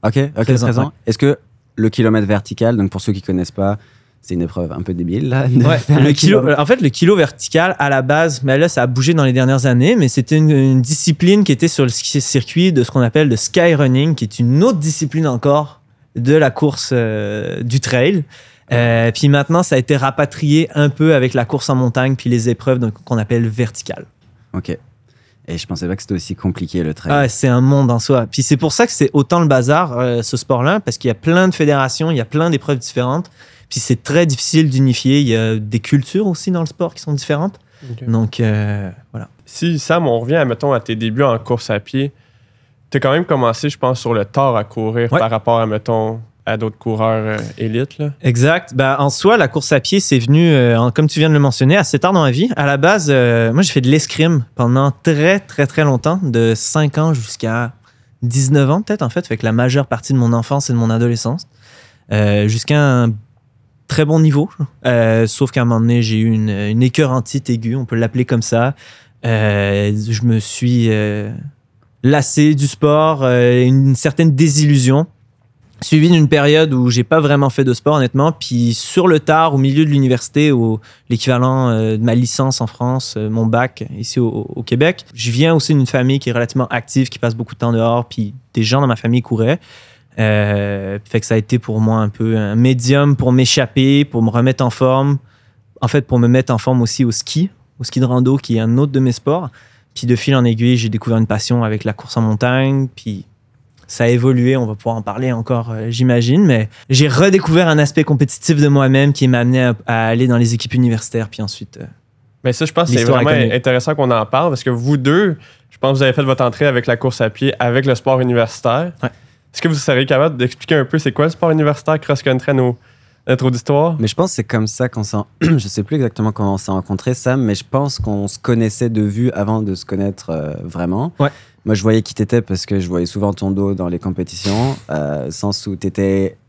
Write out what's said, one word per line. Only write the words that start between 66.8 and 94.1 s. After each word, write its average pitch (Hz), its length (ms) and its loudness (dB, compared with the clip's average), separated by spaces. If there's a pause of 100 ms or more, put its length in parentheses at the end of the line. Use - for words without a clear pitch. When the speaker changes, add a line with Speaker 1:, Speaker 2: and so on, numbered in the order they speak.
Speaker 2:
écœurantite 131 680 -2
aiguë, 117 260 -2
on 135 80 -4
peut 113 140 -6
l'appeler 117 260 0
comme 117 180 0
ça. 120 320 0 (520)
Euh, 104 640 0 (180)
je 107 140 -2
me 113 160 2
suis, 123 500 -2
euh, 104 400 -2 (720)
lassé 147 540 4
du 139 120 0
sport, 151 560 2
euh, 123 400 4
une 135 320 4
certaine 156 380 2
désillusion, 147 720 2 (760)
suivi 156 280 4
d'une 160 200 6
période 151 440 4
où 123 160 2
j'ai 120 140 0
pas 160 160 2
vraiment 143 300 2
fait 135 160 0
de 127 80 2
sport, 147 220 0
honnêtement. 135 360 2
Puis 120 440 -2
sur - 340 0
le 156 100 4
tard, 160 360 2
au - 20 2
milieu 139 260 2
de 156 60 0
l'université, 139 640 2
au, 113 260 0 (300)
l'équivalent, 127 600 0
euh, 110 280 0
de 107 40 -2
ma 117 140 2
licence 131 460 -2
en 113 60 -4
France, 127 500 -6
euh, 107 120 -4
mon 113 160 -2
bac 120 380 -2 (140)
ici 120 240 -4
au, 113 340 -4
au 117 80 -10
Québec, 151 400 0 (100)
je 117 180 -6
viens 151 220 2
aussi 160 200 0
d'une 139 120 2
famille 131 340 0
qui 131 100 -6
est 120 40 -4
relativement 120 340 -2
active, 123 420 -2
qui - 100 -16
passe 117 160 -2
beaucoup 113 200 -10
de - 40 -20
temps 117 140 -2
dehors, 117 340 0
puis 107 260 -8 (200)
des 117 100 0
gens 117 160 0
dans 143 80 0
ma 117 80 0
famille 117 260 0
couraient. 117 380 -2 (600)
Euh, 101 840 -2
fait - 160 -2
que - 40 -12
ça 113 100 0
a - 20 2
été 110 200 -2
pour 110 220 -4
moi 110 200 2
un 104 100 -2
peu 113 280 -2
un 107 180 -2
médium 131 600 2
pour 127 160 0
m'échapper, 135 720 2
pour 120 160 -2